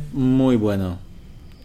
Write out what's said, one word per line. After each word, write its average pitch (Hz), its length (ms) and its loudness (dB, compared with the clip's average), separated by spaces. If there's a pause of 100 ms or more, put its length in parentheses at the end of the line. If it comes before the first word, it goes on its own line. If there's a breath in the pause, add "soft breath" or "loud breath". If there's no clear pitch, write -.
(140)
muy 131 440 4
bueno. 98 420 0 (640)